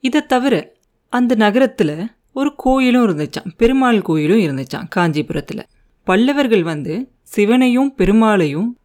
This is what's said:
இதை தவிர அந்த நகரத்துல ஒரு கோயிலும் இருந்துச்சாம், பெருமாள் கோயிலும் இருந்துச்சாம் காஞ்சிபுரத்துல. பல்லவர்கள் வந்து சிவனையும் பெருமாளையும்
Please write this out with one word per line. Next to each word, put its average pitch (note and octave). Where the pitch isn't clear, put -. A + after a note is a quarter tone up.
இதை C4
தவிர B3+
அந்த B3
நகரத்துல G#3+
ஒரு C4+
கோயிலும் B3+
இருந்துச்சாம், D#3
பெருமாள் B3
கோயிலும் D#3+
இருந்துச்சாம் C#3
காஞ்சிபுரத்துல. D#3
பல்லவர்கள் A3+
வந்து D#3+
சிவனையும் B3
பெருமாளையும் G3+